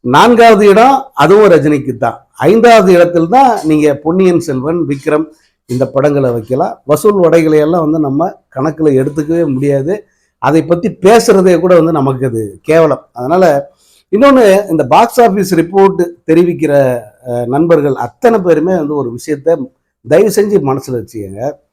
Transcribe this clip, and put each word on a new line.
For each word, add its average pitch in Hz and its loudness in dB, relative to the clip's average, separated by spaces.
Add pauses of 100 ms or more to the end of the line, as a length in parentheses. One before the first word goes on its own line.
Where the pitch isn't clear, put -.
நான்காவது 214 4
இடம் 254 2
அதுவும் 190 4
ரஜினிக்கு 143 0
தான். 113 -6 (140)
ஐந்தாவது 214 2
இடத்தில் 175 2
தான் 247 2
நீங்க 151 0
பொன்னியின் 175 0
செல்வன், 156 -6
விக்ரம் 151 -4 (420)
இந்த 123 -4
படங்களை 139 -2
வைக்கலாம். 120 -6
வசூல் 190 0
வடைகளை 160 2
எல்லாம் 160 0
வந்து 156 -2
நம்ம 151 -4 (240)
கணக்குல 151 -2
எடுத்துக்கவே 151 -2
முடியாது. 143 -4 (340)
அதை 151 0
பத்தி 170 -2
பேசுறதே 190 2
கூட 180 2
வந்து 165 2
நமக்கு 135 -2
அது 110 -8
கேவலம். 156 0
அதனால 143 -2 (440)
இன்னொன்னு, 220 2
இந்த 156 -2
பாக்ஸ் 214 0
ஆபீஸ் 190 0
ரிப்போர்ட் 180 0 (220)
தெரிவிக்கிற, 143 0 (260)
அஹ், 120 -6
நண்பர்கள் 143 0
அத்தனை 226 -2
பேருமே 180 0
வந்து 151 -4
ஒரு 123 -6
விஷயத்த 147 -4 (420)
தயவு 190 2
செஞ்சு 202 0
மனசுல 135 -6
வச்சுக்கோங்க. 107 -12 (200)